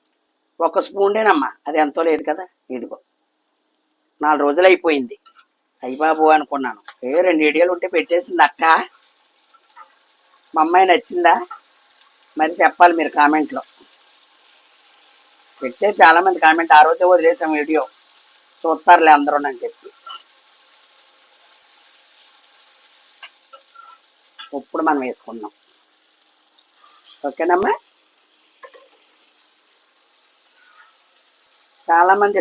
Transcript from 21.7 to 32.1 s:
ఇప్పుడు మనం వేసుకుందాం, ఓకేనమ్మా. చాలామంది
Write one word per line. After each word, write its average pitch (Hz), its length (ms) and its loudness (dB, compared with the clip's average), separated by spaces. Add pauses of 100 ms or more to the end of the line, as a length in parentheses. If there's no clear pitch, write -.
ఇప్పుడు 160 280 -10
మనం 143 180 -2
వేసుకుందాం, 113 460 -16 (1800)
ఓకేనమ్మా. 370 440 -2 (4000)
చాలామంది 196 520 2